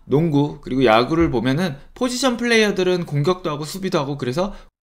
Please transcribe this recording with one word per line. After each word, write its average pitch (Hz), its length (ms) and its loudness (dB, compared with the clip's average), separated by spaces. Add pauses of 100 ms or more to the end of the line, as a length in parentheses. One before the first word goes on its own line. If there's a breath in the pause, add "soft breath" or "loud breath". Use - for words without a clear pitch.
농구, 147 560 0
그리고 127 240 0
야구를 135 440 4
보면은 135 460 -2 (160)
포지션 247 460 -2
플레이어들은 196 680 2
공격도 156 460 -2
하고 147 160 -8
수비도 185 320 -4
하고, 143 180 -4
그래서 139 380 -4 (280 loud breath)